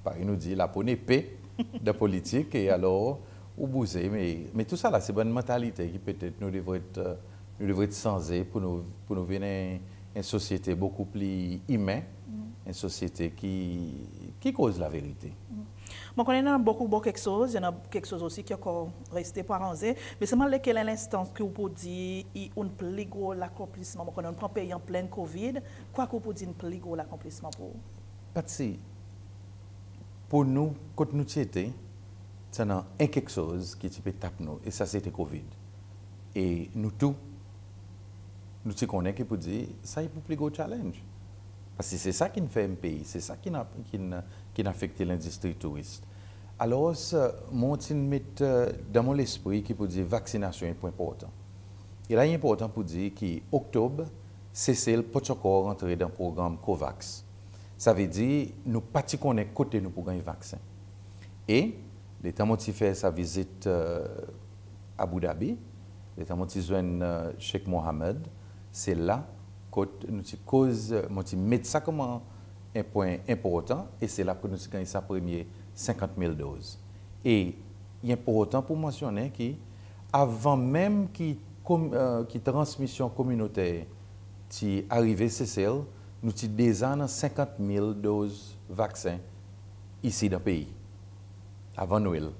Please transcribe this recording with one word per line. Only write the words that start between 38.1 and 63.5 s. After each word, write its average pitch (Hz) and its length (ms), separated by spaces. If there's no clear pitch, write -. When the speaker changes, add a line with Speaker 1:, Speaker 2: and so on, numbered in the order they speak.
Speaker 1:
nous, 104 100
tu 120 140
connais 95 260
qui 104 120
peut 107 120
dire, 92 300
ça, - 180
c'est 160 140
le 156 60
plus 156 160
gros 147 160
challenge. 160 500
Parce - 120
que 92 80
c'est 95 140
ça 196 180
qui 208 120
nous 147 80
fait 104 160
un 95 100
pays, 80 300
c'est 87 160
ça 85 160
qui - 120
n'a, 143 160
qui 110 80
n'a, 90 260
qui 110 100
n'a 98 60
affecté 92 340
l'industrie 87 520
touriste. - 480
Alors, 135 360
ce, 143 360
moi, 131 280
je - 160
mets, 139 260
euh, 127 300
dans 117 80
mon 135 160
esprit 104 460
qui 107 100
peut 104 140
dire 90 180
vaccination 98 600
est 85 80
point 90 140
important. 87 400
Et 113 60
là, 120 140
il 165 60
est - 20
important 113 340
pour 107 140
dire 92 320
qu'octobre, 123 920
c'est - 220
celle 113 260
pas 117 200
encore 95 320
rentrer 95 320
dans 87 120
le 82 40
programme 87 460
covax. - 680
Ça 113 160
veut 98 120
dire, 120 440
nous, 113 180
pas 139 200
qu'on 131 180
est 104 100
côté, 113 340
nous, 92 80
pour 90 160
gagner 90 160
vaccin. - 380
Et, 151 260
l'État 90 240
m'a 110 120
fait 101 360
sa 95 160
visite, 90 560